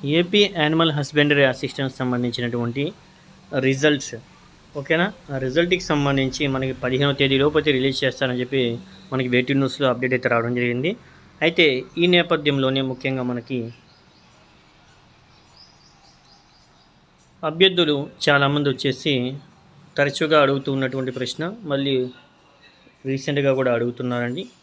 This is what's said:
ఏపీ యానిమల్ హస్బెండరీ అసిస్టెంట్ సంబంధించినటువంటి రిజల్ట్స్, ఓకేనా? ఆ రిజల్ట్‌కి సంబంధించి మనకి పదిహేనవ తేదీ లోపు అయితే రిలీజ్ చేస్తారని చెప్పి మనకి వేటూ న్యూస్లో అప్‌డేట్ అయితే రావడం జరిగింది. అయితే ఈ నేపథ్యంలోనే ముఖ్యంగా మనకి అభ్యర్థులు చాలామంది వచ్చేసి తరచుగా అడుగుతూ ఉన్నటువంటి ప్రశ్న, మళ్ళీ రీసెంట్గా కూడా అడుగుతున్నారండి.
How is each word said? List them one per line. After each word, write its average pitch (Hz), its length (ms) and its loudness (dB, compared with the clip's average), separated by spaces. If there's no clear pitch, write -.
ఏపీ 180 240 4
యానిమల్ 160 340 2
హస్బెండరీ 147 540 4
అసిస్టెంట్ 131 480 -4
సంబంధించినటువంటి 123 840 -2
రిజల్ట్స్, 135 480 0
ఓకేనా? 165 280 0
ఆ 139 140 -6
రిజల్ట్‌కి 170 420 0
సంబంధించి 139 560 0
మనకి 131 180 -4
పదిహేనవ 135 380 0
తేదీ 135 220 4
లోపు 151 160 2
అయితే 147 180 2
రిలీజ్ 135 260 0
చేస్తారని 127 380 -2
చెప్పి 131 200 -2
మనకి 131 240 -2
వేటూ 127 260 2
న్యూస్లో 135 320 0
అప్‌డేట్ 127 240 -2
అయితే 120 160 0
రావడం 117 260 0
జరిగింది. 123 320 -2
అయితే 170 220 4
ఈ 175 140 4
నేపథ్యంలోనే 143 760 2
ముఖ్యంగా 127 400 -4
మనకి 123 280 -6
అభ్యర్థులు 170 480 2
చాలామంది 143 480 4
వచ్చేసి 139 400 -2
తరచుగా 147 480 2
అడుగుతూ 139 320 0
ఉన్నటువంటి 131 400 -4
ప్రశ్న, 151 340 -6
మళ్ళీ 139 240 0
రీసెంట్గా 139 500 0
కూడా 127 160 2
అడుగుతున్నారండి. 120 680 -4